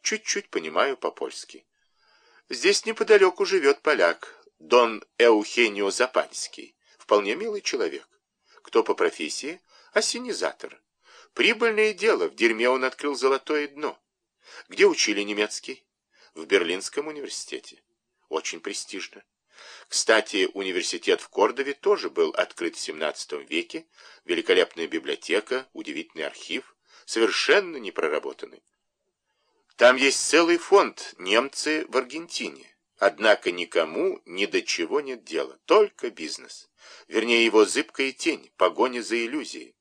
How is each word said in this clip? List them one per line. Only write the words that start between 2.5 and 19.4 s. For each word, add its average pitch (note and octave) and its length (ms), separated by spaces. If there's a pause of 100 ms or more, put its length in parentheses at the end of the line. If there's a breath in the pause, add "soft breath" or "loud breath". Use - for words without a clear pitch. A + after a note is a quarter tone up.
неподалёку G#3 580
живёт E3+ 380
поляк, F#2 640 (140)
Дон A2+ 440 (140)
Эухенио G#2+ 720
Запанский. - 840 (220 soft breath)
Вполне G#2+ 380
милый G#3 260
человек. F#2+ 460 (540 soft breath)
Кто - 220
по G2+ 100
профессии? F#2 680 (320 soft breath)
Ассенизатор. A3 880 (540 soft breath)
Прибыльное A3 600
дело, F3 360
в - 60
дерьме A2+ 340
он C3 140
открыл C#3 320
золотое C3+ 520
дно. C#3+ 320 (680 loud breath)
Где F#3+ 180
учили G#2+ 360
немецкий? G#2 600 (520 soft breath)
В D#2+ 100
Берлинском F#2+ 640
университете. - 720 (480)
Очень D#2+ 320
престижно. - 640 (640 loud breath)